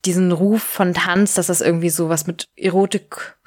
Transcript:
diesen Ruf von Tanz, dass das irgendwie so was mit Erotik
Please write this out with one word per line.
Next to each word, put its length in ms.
diesen 260
Ruf 320
von 300
Tanz, 400
dass 140
das 140
irgendwie 280
so 180
was 200
mit 280
Erotik 920